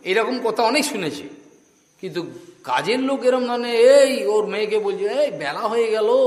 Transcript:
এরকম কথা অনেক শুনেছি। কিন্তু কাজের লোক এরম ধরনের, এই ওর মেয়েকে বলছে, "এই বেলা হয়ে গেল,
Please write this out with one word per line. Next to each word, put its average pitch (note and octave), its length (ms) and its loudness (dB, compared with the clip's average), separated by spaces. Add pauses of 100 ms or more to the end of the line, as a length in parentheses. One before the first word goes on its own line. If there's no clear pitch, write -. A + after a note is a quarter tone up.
এরকম A3 400 0
কথা A3+ 180 0
অনেক B3+ 220 2
শুনেছি। F3+ 440 -6 (720)
কিন্তু E3+ 260 -8 (380)
কাজের D3 340 0
লোক C4 260 -2
এরম B3+ 220 2
ধরনের, A#3+ 280 -4
এই B3+ 520 6
ওর G#3 200 0
মেয়েকে G#3 320 -2
বলছে, G3 280 -2
"এই C4+ 240 -2
বেলা D3+ 300 -6
হয়ে A3+ 300 0
গেল, G#3+ 160 0 (200)